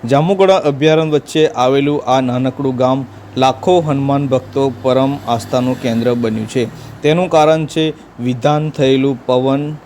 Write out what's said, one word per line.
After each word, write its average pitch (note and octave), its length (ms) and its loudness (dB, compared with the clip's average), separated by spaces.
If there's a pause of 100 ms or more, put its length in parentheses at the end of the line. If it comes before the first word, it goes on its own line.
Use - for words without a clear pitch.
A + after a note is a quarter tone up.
જાંબુઘોડા F#3 640 2
અભયારણ્ય D#3 440 2
વચ્ચે D#3 300 0 (120)
આવેલું C#3 520 2
આ C3 140 2
નાનકડું C3 540 -2
ગામ C3 280 0 (340)
લાખો C3+ 440 2
હનુમાન C#3 460 0
ભક્તો C3 360 -2 (180)
પરમ C3 320 2 (200)
આસ્થાનું B2+ 480 -2
કેન્દ્ર A#2 340 0
બન્યું A2 320 -4
છે. B2+ 160 -2 (380)
તેનું E3+ 280 2
કારણ D#3+ 360 4
છે D#3+ 180 -2 (360)
વિધાન B2+ 520 0
થયેલું C3+ 540 0
પવન C3+ 400 0 (200)